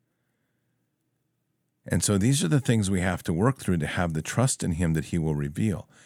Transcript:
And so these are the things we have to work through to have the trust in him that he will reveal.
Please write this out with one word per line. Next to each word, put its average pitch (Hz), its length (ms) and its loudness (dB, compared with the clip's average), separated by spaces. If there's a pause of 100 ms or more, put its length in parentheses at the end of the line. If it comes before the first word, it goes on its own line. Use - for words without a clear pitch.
(1900)
And 90 160 0
so 104 140 2
these 131 260 2
are 170 60 -2
the 151 120 4
things 110 300 2
we 92 120 0
have 90 220 -2
to 92 80 -2
work 107 260 2
through 90 180 0
to 73 100 0
have 85 280 -2
the 78 80 -2
trust - 420 -2
in 87 80 0
him 82 220 0
that 78 120 -2
he 87 120 -4
will 78 160 0
reveal. 76 520 -4 (200)